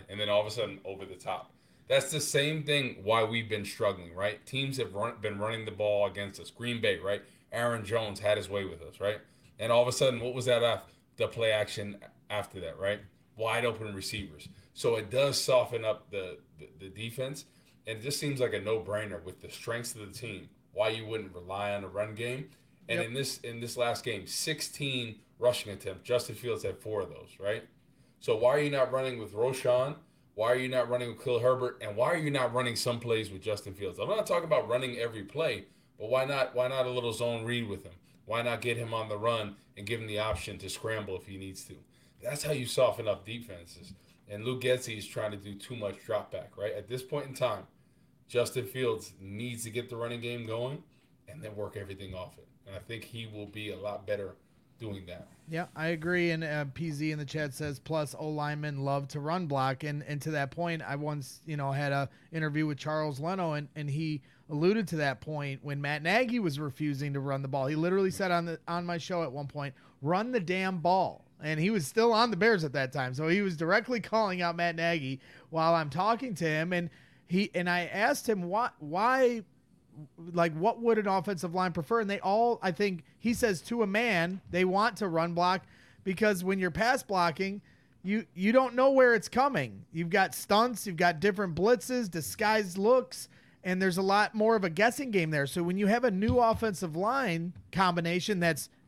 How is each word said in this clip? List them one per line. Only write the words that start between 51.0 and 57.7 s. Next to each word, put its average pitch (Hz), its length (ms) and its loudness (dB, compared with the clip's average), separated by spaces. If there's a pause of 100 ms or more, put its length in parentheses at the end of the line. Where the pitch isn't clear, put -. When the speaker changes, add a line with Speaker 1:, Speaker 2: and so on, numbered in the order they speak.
Speaker 1:
and - 140 -16
then 107 140 -12
work 101 220 -8
everything 95 340 -10
off 92 240 -10
it. - 100 -20 (200)
And 98 100 -14
I - 20 -10
think 110 260 -10
he 113 220 -12
will 107 200 -10
be 107 260 -8
a 92 40 -8
lot 98 300 -8
better 101 280 -4 (440)
doing 98 280 -10
that. 90 220 -14 (200)
Speaker 2:
Yeah, 160 260 -6
I 160 140 -4
agree. 170 420 0
And, 160 140 -2
uh, 151 280 -2
P 160 180 -4
Z 151 200 -2
in 151 80 -4
the 151 60 -6
chat 151 280 -4
says, 147 280 -6